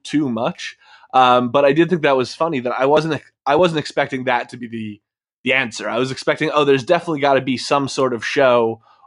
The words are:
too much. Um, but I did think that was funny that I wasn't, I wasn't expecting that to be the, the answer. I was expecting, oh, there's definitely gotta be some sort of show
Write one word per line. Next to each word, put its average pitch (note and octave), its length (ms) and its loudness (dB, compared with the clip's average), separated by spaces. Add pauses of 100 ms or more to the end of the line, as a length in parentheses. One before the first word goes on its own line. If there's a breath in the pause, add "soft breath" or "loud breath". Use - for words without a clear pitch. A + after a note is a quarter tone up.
too D3 260 -2
much. A#2+ 460 -6 (360 soft breath)
Um, B2 380 4
but C#3+ 140 4
I C#3 80 6
did E3 180 2
think E3+ 120 -2
that C#3 140 4
was B2 200 -2
funny D#3+ 240 -2
that A#2+ 180 -4
I C3 80 0
wasn't, D3+ 340 0 (260)
I C#3+ 100 2
wasn't E3 240 2
expecting C3 460 -4
that B2 240 -2
to B2+ 60 -16
be A#2 120 -12
the, A2 320 -10 (420)
the B2+ 120 0
answer. A2+ 360 -4
I A2 80 -4
was C3 140 -2
expecting, D3 420 -4
oh, D3 100 2
there's C#3 200 2
definitely E3 360 0
gotta C#3 200 2
be C3 160 -2
some C#3+ 320 -2
sort B2+ 260 -2
of A2 100 -6
show A#2+ 560 2 (260 soft breath)